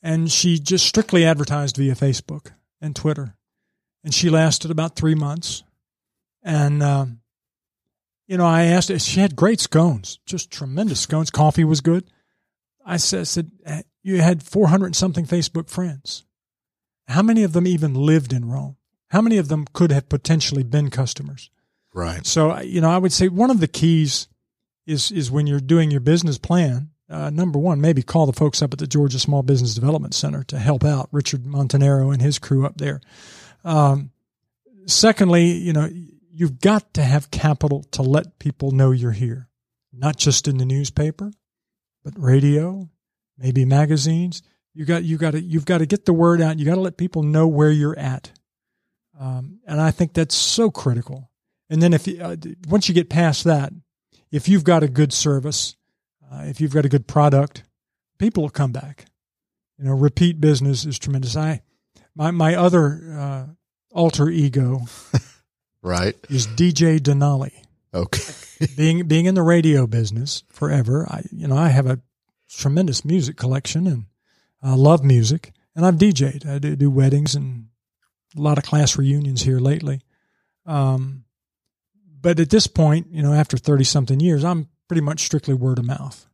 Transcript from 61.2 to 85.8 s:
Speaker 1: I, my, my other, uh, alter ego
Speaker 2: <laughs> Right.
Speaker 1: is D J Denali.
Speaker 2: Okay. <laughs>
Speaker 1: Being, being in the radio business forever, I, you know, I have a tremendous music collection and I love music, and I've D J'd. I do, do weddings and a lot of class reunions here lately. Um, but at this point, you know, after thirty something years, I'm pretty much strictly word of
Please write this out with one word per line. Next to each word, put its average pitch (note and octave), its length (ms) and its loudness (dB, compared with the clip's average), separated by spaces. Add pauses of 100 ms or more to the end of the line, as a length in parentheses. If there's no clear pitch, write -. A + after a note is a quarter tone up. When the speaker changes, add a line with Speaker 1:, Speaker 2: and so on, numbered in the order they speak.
Speaker 1:
I, D#3 260 -4 (540)
my, D#3 160 -2
my E3+ 240 2
other, E3 600 2
uh, C#3 280 -8 (460)
alter E3 380 2
ego C3+ 520 0 (300)
Speaker 2:
<laughs> - 720 -8
Right. F2+ 340 -2 (140)
Speaker 1:
is B2+ 160 -2
D A#2+ 260 0
J D#3+ 280 2
Denali. C#3+ 520 0 (420)
Speaker 2:
Okay. - 400 -6 (360)
<laughs> C3 80 -14
Speaker 1:
Being, D#3+ 300 0
being D#3+ 180 2
in F#3 100 2
the F#3 60 2
radio D#3+ 440 4
business A2+ 640 -4
forever, C#3+ 600 -2
I, - 220 -10
you D#3+ 160 -10
know, C3+ 100 0
I E3 120 2
have C3+ 180 4
a B2+ 120 -2 (500)
tremendous D3 540 -2
music D3 320 -2
collection C3+ 500 -4
and B2 200 -4 (580)
I C3 120 0
love C#3+ 280 6
music, B2+ 480 2 (240)
and E3 100 0
I've F3+ 120 4
D G3+ 160 6
J'd. C#3 340 -2
I C#3 120 -6
do, D3 180 -4
do C#3+ 120 2
weddings C#3 460 2
and B2+ 320 -8 (720)
a D3 40 -8
lot D3+ 160 2
of C#3+ 60 -2
class D3 340 2
reunions C#3 460 0
here C3 160 2
lately. C#3 420 -2 (640)
Um, C3+ 600 -2 (960)
but E3+ 180 2
at E3 100 2
this G#3+ 180 4
point, D#3 440 2
you D#3+ 100 -6
know, C#3+ 120 2
after D3 240 2
thirty C#3 260 2
something C3+ 360 0
years, D#3 240 2
I'm E3 260 -2 (180)
pretty E3 140 0
much D3+ 240 -4
strictly C#3+ 280 -2
word B2+ 260 0
of A#2+ 60 -2